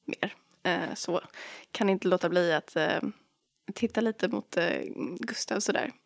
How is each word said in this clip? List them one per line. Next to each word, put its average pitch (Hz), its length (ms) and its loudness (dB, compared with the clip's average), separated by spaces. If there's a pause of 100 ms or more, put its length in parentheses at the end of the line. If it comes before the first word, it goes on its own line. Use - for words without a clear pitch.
mer. - 300 -4 (280)
Eh, 170 320 -2
så - 260 -2 (500)
kan 208 180 2
inte 190 200 2
låta 180 200 4
bli 175 240 4
att, - 240 -2
eh, 156 240 2 (760)
titta - 260 0
lite 220 280 0
mot, - 280 -4
eh, 170 240 2 (380)
Gustav - 420 -4
sådär. - 300 0 (160)